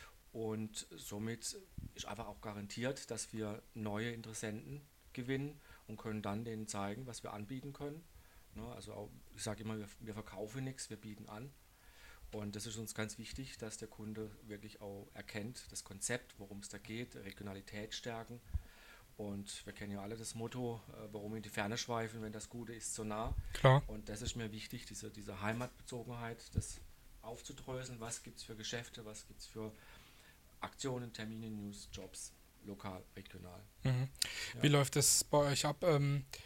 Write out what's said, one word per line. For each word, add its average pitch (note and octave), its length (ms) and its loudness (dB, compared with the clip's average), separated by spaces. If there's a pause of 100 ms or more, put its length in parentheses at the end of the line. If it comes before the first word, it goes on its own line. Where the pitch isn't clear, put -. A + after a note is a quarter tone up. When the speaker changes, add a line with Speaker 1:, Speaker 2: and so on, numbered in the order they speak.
(320)
Speaker 1:
Und A2 540 -2 (100)
somit A2+ 640 -4 (360)
ist - 100 -6
einfach G#2 220 -4
auch G#2 140 -8
garantiert, A2 680 0
dass A2+ 240 -2
wir A2 300 0 (100)
neue A2 380 0
Interessenten A2+ 680 -4 (320)
gewinnen C3+ 460 0 (280)
und G#2+ 100 -6
können G#2+ 240 -2
dann G#2 240 0
denen A2 220 -2
zeigen, G#2 400 -2
was - 160 -8
wir - 100 -6
anbieten C3 400 -6
können. D3 300 -6 (500)
Ne, G#2+ 100 -8 (120)
also G#2 180 -10
auch, G#2 160 -6 (260)
ich G#2 60 -8
sag G#2 180 0
immer, A2 200 0
wir, G2+ 80 -4 (140)
wir A2 120 -6
verkaufen G#2+ 500 -4
nichts, C3 280 -4
wir G#2 60 -6
bieten G#2 300 -10
an. A2 240 -8 (800)
Und G#2 240 -2
das G#2 120 -4
ist G#2+ 100 -4
uns A2 160 -4
ganz A2 240 0
wichtig, B2+ 400 -6
dass A2 200 -4
der A2 100 -6
Kunde G#2+ 420 -6 (140)
wirklich G#2 380 -10
auch G2+ 340 -8
erkennt, G#2+ 560 -6
das - 120 -6
Konzept, - 540 -2
worum G2+ 220 -8
es - 100 -10
da G#2 80 -8
geht, A2+ 380 -6
Regionalität G#2 800 -6
stärken. A#2 440 -4 (800)
Und G2+ 480 -4
wir G2+ 80 -6
kennen G2+ 200 -4
ja G2+ 80 -2
alle G#2+ 140 -4
das A2+ 200 -6
Motto, A#2 440 0 (140)
äh, A2 180 -8
"Warum G#2+ 240 -2
in A2 60 -2
die G#2 80 -8
Ferne G#2+ 260 2
schweifen, A2+ 460 0
wenn G#2+ 100 -2
das G#2+ 160 -6
Gute A#2 260 -6
ist A2 200 -4
so A2 100 -2
nah?" G#2+ 320 2 (180)
Speaker 2:
Klar. C#3 340 12
Speaker 1:
Und G#2+ 200 -4
das G#2+ 140 -2
ist A#2+ 140 0
mir A2+ 160 0
wichtig, A2 340 -6
diese, G#2+ 240 -8
diese G#2 320 -6
Heimatbezogenheit, A#2 1160 -2
das - 240 2 (440)
aufzudröseln, B2+ 760 -6
was A2+ 220 -6
gibt's A#2 220 -12
für A2+ 120 -10
Geschäfte, A#2 500 -4
was G#2+ 220 -10
gibt's - 200 -12
für A2 260 -4 (880)
Aktionen, B2 500 -2
Termine, A2 380 -4
News, G2+ 420 -6
Jobs, - 400 -8 (320)
lokal, G2 400 -6 (120)
regional. F2+ 460 -10 (220)
Speaker 2:
Mhm. C3 240 6 (480)
Speaker 1:
Ja. A#2+ 80 4
Speaker 2:
Wie D3 40 12
läuft C#3+ 280 10
das - 280 10
bei - 160 8
euch C#3+ 260 8
ab? D3 180 2
Ähm, C#3+ 420 8 (200)